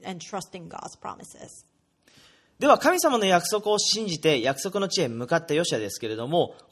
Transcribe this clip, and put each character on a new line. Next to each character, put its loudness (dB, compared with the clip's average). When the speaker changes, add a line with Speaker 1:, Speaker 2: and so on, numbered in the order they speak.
Speaker 1:
and -10
trust -10
in -16
God's -14
promises. -16
Speaker 2:
で 0
は、 8
神 4
様 2
の 2
約 4
束 0
を 2
信 -2
じ -4
て 4
約 0
束 -4
の 0
地 0
へ 0
向 -8
か 0
っ -4
た -4
ヨ 2
シ -2
ュ 0
ア -2
で -4
す -12
け -6
れ -6
ど -6
も、 0